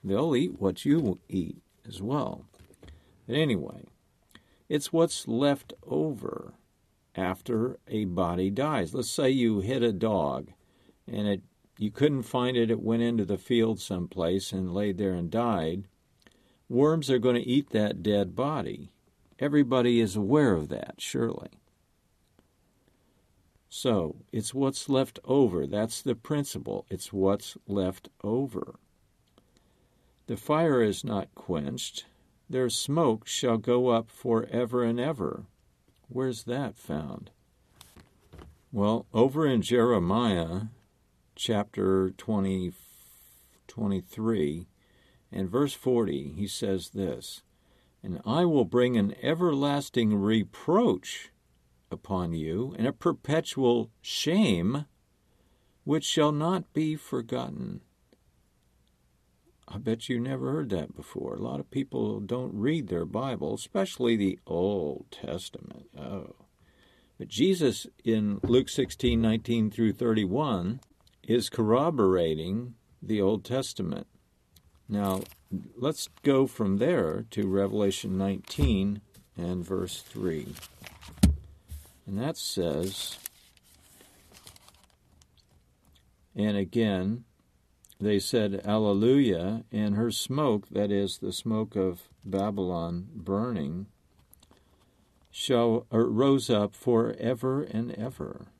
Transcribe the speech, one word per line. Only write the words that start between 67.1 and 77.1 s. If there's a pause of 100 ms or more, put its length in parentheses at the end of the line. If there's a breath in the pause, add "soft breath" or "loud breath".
But
Jesus (160)
in
Luke
sixteen
nineteen
through
thirty-one (420)
is
corroborating (280)
the
Old
Testament. (840)
Now, (560)
let's (140)
go
from
there